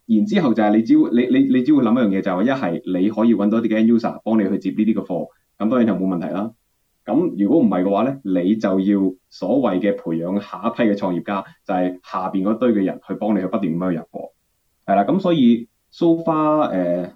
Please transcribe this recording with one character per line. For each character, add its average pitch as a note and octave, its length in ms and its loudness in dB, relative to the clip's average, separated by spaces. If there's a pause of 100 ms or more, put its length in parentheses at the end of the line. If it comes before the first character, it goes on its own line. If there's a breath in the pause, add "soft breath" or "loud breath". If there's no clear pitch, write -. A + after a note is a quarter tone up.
然 D3+ 200 2
之 G#3 160 0
後 A#2+ 120 2
就 A2 100 0
係 G#2 120 2
你 A2+ 80 4
只 A#2 100 2
要， D#3 180 4
你， B2 160 2
你， C3 300 2
你 B2 60 2
只 D3+ 100 2
會 C3+ 100 4
諗 A2 100 2
一 B2+ 140 2
樣 - 20 2
嘢， F#2+ 120 0
就 F#2+ 100 -2
係 F2+ 40 -2
話 F#2+ 80 0
一 A#2+ 40 2
係 F2+ 520 -4
你 G2+ 100 2
可 A2 160 0
以 A#2 100 4
搵 G2+ 140 0
到 A2+ 120 0
啲 A2 60 -2
嘅 A2 120 0
end A2+ 200 4
user F2 240 -6
幫 A2 160 0
你 G#2 100 0
去 G2 100 -2
接 F#2 120 -4
呢 G#2+ 140 0
啲 A2 100 0
嘅 F#2+ 100 -6
貨， E2 220 -6 (300 soft breath)
噉 G#2+ 120 -2
當 B2+ 80 0
然 A#2 100 2
就 G2+ 60 0
冇 F#2 140 -2
問 F2+ 120 -2
題 E2 140 -6
啦。 G#2+ 180 -6 (540)
噉 D3+ 280 0 (100)
如 G2 60 0
果 D#3+ 100 4
唔 B2 80 2
係 F2+ 160 0
嘅 G2 80 0
話 A2 120 0
呢， C3+ 200 -2
你 F#2 320 0
就 G2 240 -2
要 F#2+ 340 0 (160)
所 - 200 -10 (100)
謂 G2 200 0
嘅 G2+ 180 0
培 E2 180 -8
養 F2+ 240 -4
下 G2+ 280 -8
一 A#2 80 -2
批 A2+ 160 2
嘅 G2+ 40 2
創 F#2+ 180 -4
業 E2+ 100 -4
家， G2+ 200 -6 (220 loud breath)
就 G2 80 -6
係 F2+ 300 -2
下 F#2 260 -8
邊 F#2+ 140 -2
嗰 A2 140 -2
堆 A#2+ 160 2
嘅 G2 100 0
人 E2+ 240 -4
去 G2 80 -8
幫 G#2+ 200 -2
你 F#2 40 0
去 F#2 80 -4
不 A2 100 -4
斷 G2+ 60 -4 (100)
噉 E2+ 40 -4
樣 F#2 160 -2
入 D#2 60 -4
貨。 - 320 -14 (540)
係 G2 100 0
啦， G2+ 80 4
噉 E3 160 0
所 F3+ 140 0
以 A#2 340 4 (220)
so - 160 -4 (180)
far， D#3 460 0
呃， F2+ 460 -2